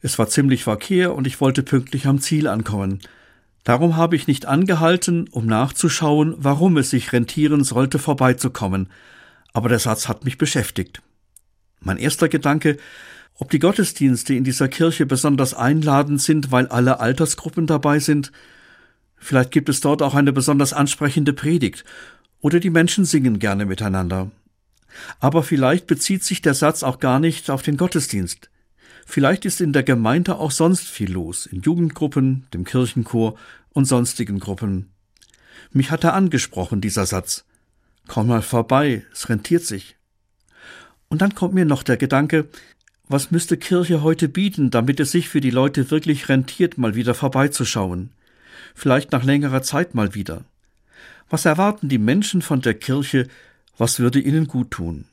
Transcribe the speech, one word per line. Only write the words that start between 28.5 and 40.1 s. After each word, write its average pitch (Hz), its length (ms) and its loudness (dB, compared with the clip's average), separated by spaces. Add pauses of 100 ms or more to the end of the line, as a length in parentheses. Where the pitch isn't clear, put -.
Vielleicht 143 380 0
ist 185 160 -4
in 156 140 0
der 143 80 4
Gemeinde 135 540 2
auch - 140 -4
sonst 170 380 2
viel 92 240 -6
los, 87 320 -6
in 92 160 -10
Jugendgruppen, 143 920 0
dem 90 100 -6
Kirchenchor 113 720 -2 (380)
und 143 100 4
sonstigen 123 560 0
Gruppen. 95 480 -6 (840)
Mich 135 200 0
hat 160 120 -2
er 165 120 4
angesprochen, 131 640 0
dieser 98 240 -2
Satz. - 400 -6 (640)
„Komm 113 200 -2
mal 117 140 2
vorbei, 120 680 0
es - 160 -14
rentiert 170 360 0
sich.“ - 320 -10 (1120)